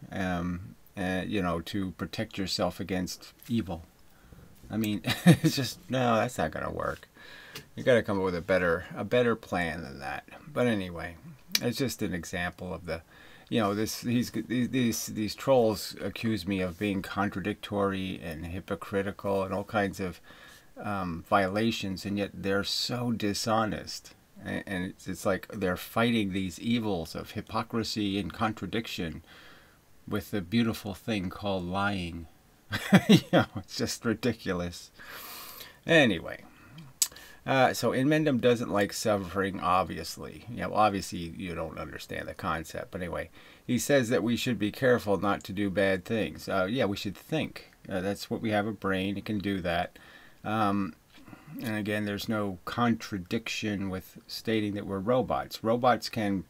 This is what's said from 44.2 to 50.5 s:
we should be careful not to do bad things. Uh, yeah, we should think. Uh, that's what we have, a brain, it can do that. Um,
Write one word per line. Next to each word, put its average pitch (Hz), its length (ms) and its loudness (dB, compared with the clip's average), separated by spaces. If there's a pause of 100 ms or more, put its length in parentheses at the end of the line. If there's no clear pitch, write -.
we 117 140 2
should 113 220 0
be 104 140 0
careful 104 460 4
not 101 260 0
to - 80 -10
do 101 180 0
bad 95 340 2
things. 95 440 -2
Uh, 98 200 2
yeah, 120 180 2
we 101 100 0
should 98 200 -6
think. - 540 -6 (180)
Uh, 98 120 -2
that's 98 280 -4
what 110 120 -4
we 110 100 0
have, 104 160 2
a 113 60 -2
brain, 95 440 0
it 98 80 -8
can 107 140 -2
do 98 220 0
that. 85 360 0 (480)
Um, 101 500 0 (680)